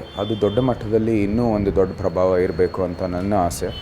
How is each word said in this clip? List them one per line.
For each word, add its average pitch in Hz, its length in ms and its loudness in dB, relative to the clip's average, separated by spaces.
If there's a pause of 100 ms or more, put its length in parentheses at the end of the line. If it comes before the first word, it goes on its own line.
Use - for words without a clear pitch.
(180)
ಅದು 104 240 -2
ದೊಡ್ಡ 104 180 2
ಮಟ್ಟದಲ್ಲಿ 110 640 0
ಇನ್ನೂ 110 220 0 (100)
ಒಂದು 98 200 0
ದೊಡ್ಡ 92 220 2
ಪ್ರಭಾವ 92 400 2
ಇರಬೇಕು 90 460 0
ಅಂತ 87 200 -4
ನನ್ನ 90 300 -2
ಆಸೆ. 90 340 0 (140)